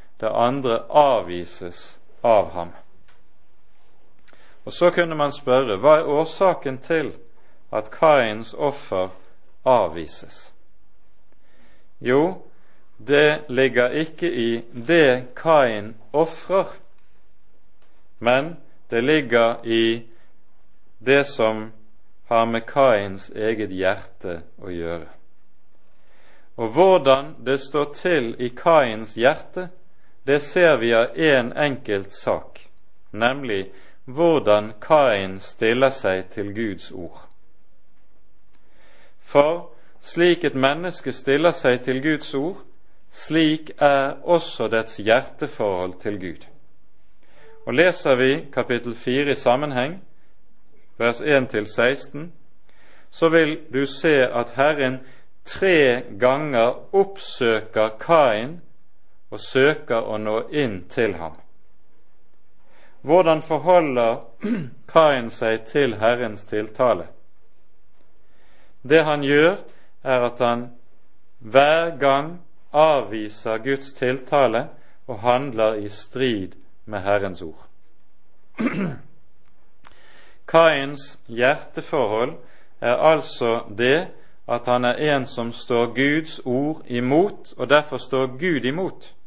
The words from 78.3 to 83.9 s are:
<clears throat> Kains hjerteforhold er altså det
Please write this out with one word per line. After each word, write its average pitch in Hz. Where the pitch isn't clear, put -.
<clears throat> 220
Kains 147
hjerteforhold 120
er 120
altså 139
det 143